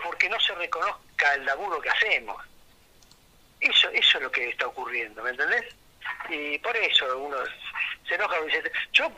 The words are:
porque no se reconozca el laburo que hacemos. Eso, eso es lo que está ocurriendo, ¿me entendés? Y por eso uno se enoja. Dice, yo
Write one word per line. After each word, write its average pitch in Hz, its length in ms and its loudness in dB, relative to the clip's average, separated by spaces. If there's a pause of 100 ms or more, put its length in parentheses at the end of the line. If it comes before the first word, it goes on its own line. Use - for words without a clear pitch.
porque 170 260 0
no 220 100 0
se 196 160 2
reconozca 170 800 0
el 135 100 -4
laburo 156 360 -2
que 127 80 0
hacemos. 131 520 0 (1160)
Eso, - 300 6
eso - 280 4
es 139 60 -2
lo 127 80 -4
que 123 180 -2
está 127 180 -2
ocurriendo, 120 560 -6
¿me 123 80 -2
entendés? 175 340 2 (640)
Y 147 300 -4
por 170 180 -4
eso 147 420 2
uno 143 180 -6 (720)
se 170 80 -2
enoja. 185 260 0
Dice, 156 220 -2 (300)
yo 311 240 2